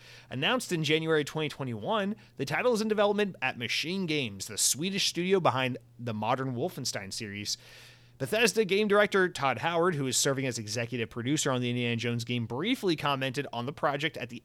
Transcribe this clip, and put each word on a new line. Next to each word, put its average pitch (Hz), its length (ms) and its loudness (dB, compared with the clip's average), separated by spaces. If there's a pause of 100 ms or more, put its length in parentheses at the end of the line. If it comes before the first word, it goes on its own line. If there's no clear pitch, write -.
(280)
Announced 185 440 -2
in 160 120 0
January 156 400 2
twenty 156 240 -4
twenty-one, 151 640 -4 (220)
the - 80 -4
title 180 300 2
is 208 80 0
in 220 60 0
development 208 520 2
at 131 160 -2
Machine 151 480 -2
Games, 127 400 -2
the 101 140 -10
Swedish 185 480 0
studio 185 340 2
behind 127 380 2 (200)
the 120 140 -6
modern 123 420 0
Wolfenstein 117 600 -6
series. 101 420 -6 (600)
Bethesda 220 480 2
game 196 220 2
director 202 420 6
Todd 135 300 0
Howard, 170 380 2
who 139 100 0
is 123 100 0
serving 135 300 2
as 120 100 -2
executive 113 540 -4
producer 139 400 0
on 127 100 0
the 123 80 0
Indiana 120 280 0
Jones 120 260 -2
game, 117 240 -2
briefly 180 480 0
commented 135 580 -2
on 120 140 -4
the 147 60 -6
project 147 440 -2
at 127 120 -8
the 120 160 -12